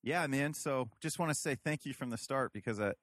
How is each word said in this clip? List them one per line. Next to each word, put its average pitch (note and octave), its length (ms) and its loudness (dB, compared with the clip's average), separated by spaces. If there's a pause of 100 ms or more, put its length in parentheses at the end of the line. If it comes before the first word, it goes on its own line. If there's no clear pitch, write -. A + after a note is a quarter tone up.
Yeah, D#3 240 2
man. C#3+ 280 2
So B2+ 340 0 (120)
just D#3+ 180 -4
wanna D#3+ 160 2
say C#3+ 200 0
thank D3+ 300 -2
you C#3 80 -6
from B2 180 -4
the A2+ 80 -4
start, C3+ 340 0
because G#2 280 -2
I G2+ 220 4